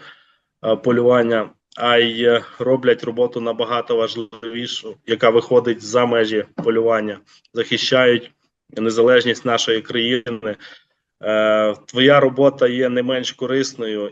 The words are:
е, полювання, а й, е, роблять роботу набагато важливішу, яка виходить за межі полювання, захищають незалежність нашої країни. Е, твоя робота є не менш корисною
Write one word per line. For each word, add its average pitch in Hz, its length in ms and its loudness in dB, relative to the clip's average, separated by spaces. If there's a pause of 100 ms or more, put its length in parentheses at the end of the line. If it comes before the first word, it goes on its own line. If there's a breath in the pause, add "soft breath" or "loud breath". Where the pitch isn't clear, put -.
(640 loud breath)
е, 110 120 0
полювання, 120 760 0 (260)
а 120 220 2
й, 117 260 0
е, 117 200 2 (140)
роблять 123 460 0
роботу 120 360 -4
набагато 117 560 -4
важливішу, 113 1000 -8 (100)
яка 113 240 2
виходить 117 520 2
за 117 240 0
межі 110 380 0 (200)
полювання, 113 560 0 (340 soft breath)
захищають 120 800 0 (440)
незалежність 117 680 2
нашої 113 380 -2
країни. 117 760 -4 (680 loud breath)
Е, 107 500 2 (120)
твоя 135 340 4
робота 135 480 2
є 123 200 -2
не 123 140 -2
менш 127 300 -4
корисною 123 800 -6